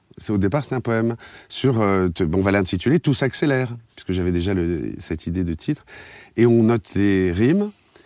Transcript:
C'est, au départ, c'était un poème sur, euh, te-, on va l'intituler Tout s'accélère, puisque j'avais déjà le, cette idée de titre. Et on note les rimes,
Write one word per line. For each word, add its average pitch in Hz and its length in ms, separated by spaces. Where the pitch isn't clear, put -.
C'est, - 140
au 101 60
départ, 98 260
c'était 131 120
un 117 40
poème 117 340
sur, 127 320
euh, 98 280
te-, 87 160
on 87 160
va 98 100
l'intituler 101 480
Tout 139 160
s'accélère, 127 640
puisque - 180
j'avais 90 200
déjà 87 220
le, 85 440
cette 85 300
idée 90 160
de 85 100
titre. - 320
Et 117 100
on 117 180
note 117 300
les 98 360
rimes, 156 400